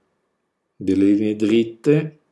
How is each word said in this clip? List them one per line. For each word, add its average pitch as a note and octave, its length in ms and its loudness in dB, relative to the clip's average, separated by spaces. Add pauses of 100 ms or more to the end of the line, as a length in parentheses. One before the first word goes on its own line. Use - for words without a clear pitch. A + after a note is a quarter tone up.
(760)
delle F#2+ 300 0
linee G#2 300 0
dritte. A#2 800 -2 (140)